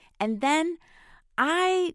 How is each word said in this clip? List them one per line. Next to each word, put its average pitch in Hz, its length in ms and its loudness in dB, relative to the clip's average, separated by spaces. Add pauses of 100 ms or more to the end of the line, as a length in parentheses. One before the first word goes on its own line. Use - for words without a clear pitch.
(200)
and 214 220 -2
then 320 360 0 (600)
I 359 580 0